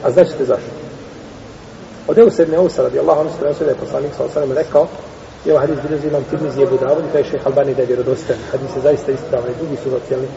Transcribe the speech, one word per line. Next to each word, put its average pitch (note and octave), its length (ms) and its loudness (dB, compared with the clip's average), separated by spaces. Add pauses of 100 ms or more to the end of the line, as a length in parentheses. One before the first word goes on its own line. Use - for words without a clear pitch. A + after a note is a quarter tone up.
A - 80 0
značite D#3+ 340 4
zašto? - 240 0 (1400)
Od E3 100 4
Eus A3+ 220 8
ibn D#3+ 140 4
Eusa, D#3+ 300 2
radijallahu C#3+ 380 2
anhu, D#3+ 120 -2
se - 60 -12
prenosi C#3+ 240 -2
da D3+ 60 2
je C3 60 2
poslanik, C#3 380 -6
sallallahu C3+ 260 -4
alejhi C#3+ 100 -2
ve C3 60 -2
sellem, D#3 100 0
rekao, D3 220 4 (580)
i D#3+ 60 2
ovaj C#3+ 160 4
hadis C#3+ 160 -2
bilježi D3+ 240 -4
imam D3 160 0
Tirmizi, C#3+ 400 0
Abu B2+ 140 2
Davud, C#3+ 280 2
i - 80 -6
taj D3 100 4
šejh C#3 240 -4
Albani C3+ 280 2
da C3 60 0
je B2 60 0
vjerodostojan. B2 540 -2 (100)
Hadis C3+ 240 -6
je C3 60 -4
zaista C#3+ 300 2
ispravan B2 400 -2
i B2 80 -6
drugi D3+ 240 -6
su C3+ 60 -4
ga C3 60 -2
ocijenili C3 420 -4